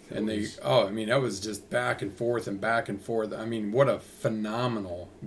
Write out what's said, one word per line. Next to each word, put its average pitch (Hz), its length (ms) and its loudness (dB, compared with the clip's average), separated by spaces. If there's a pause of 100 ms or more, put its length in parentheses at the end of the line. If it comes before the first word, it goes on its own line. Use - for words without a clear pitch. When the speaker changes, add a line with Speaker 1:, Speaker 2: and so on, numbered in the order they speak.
Speaker 1:
That - 100 -6
Speaker 2:
And 107 100 0
they, 107 120 0
Speaker 1:
was - 220 -6
Speaker 2:
oh, 120 240 6
I 95 40 -4
mean, 110 180 -2
that 131 120 4
was 104 200 0
just 104 300 -6
back 123 320 0
and 101 100 -4
forth 117 340 0
and 98 140 -4
back 113 280 2
and 98 120 -4
forth. 110 320 -2
I 110 140 -6
mean, 110 260 -2
what 135 160 6
a 104 100 2
phenomenal 110 1080 -2 (180)